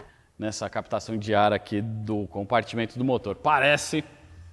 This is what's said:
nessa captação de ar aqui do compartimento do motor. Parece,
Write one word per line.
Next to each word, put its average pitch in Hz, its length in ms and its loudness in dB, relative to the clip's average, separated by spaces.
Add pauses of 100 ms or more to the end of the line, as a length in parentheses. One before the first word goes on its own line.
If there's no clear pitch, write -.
(380)
nessa 107 320 -6
captação 110 480 -4
de 107 160 -2
ar 104 180 6
aqui 104 300 0
do 107 460 -4
compartimento 113 680 -2
do 123 60 -2
motor. 110 320 0
Parece, 147 680 2 (500)